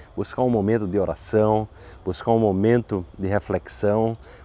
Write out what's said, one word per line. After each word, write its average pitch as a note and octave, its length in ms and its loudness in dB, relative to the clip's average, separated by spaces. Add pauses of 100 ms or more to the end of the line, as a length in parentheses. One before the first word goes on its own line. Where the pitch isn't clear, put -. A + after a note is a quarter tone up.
(140)
buscar - 280 -6
um B2+ 80 2
momento G#2+ 360 0
de F#2 120 -2
oração, G#2+ 680 0 (380)
buscar F#2 280 -2
um A2+ 60 4
momento G#2+ 680 2 (120)
de F#2+ 100 -4
reflexão, G#2 840 -2 (300)